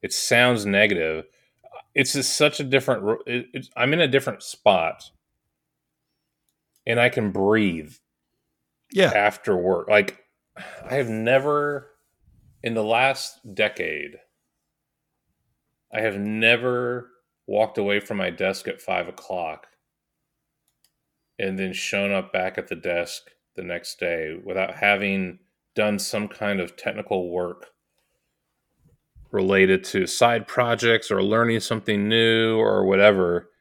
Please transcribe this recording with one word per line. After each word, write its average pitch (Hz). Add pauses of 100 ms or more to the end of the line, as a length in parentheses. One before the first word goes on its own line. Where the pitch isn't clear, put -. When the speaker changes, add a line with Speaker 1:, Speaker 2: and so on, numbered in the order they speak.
Speaker 1:
it -
sounds 120
negative. 92 (680)
It's 139
just 135
such 151
a 147
different 127
ro-, 110
it, 120
it's, 131
I'm 127
in 170
a 151
different 131
spot, - (1800)
and 117
I 123
can 110
breathe 98 (1000)
Speaker 2:
Yeah. 185
Speaker 1:
after 104
work. 90
Like, 104 (380)
I -
have 135
never, 139 (720)
in 117
the 110
last 127 (140)
decade, 80 (1800)
I 113
have 107
never 120 (360)
walked 107
away 101
from 107
my 92
desk 95
at -
five 90
o'clock 87 (1700)
and 95
then 95
shown 101
up 92
back 92
at -
the 92
desk 85 (260)
the 95
next 87
day 82
without 95
having 98 (360)
done 107
some 104
kind 101
of 85
technical 101
work 87 (1600)
related 95
to 95
side 117
projects 117
or 98
learning 113
something 104
new 113
or 101
whatever 95 (100)